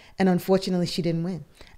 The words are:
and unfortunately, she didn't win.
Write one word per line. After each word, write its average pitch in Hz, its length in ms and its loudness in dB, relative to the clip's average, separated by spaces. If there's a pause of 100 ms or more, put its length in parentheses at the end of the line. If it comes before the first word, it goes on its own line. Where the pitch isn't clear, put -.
(180)
and 190 100 4
unfortunately, 180 580 2
she - 140 -6
didn't 165 240 -2
win. 175 220 -8 (320)